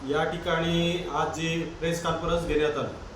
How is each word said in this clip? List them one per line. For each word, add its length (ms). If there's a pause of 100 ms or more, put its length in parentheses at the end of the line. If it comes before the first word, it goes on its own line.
या 140
ठिकाणी 920
आज 120
जी 360
प्रेस 400
कॉन्फरन्स 420
घेण्यात 320
आली 380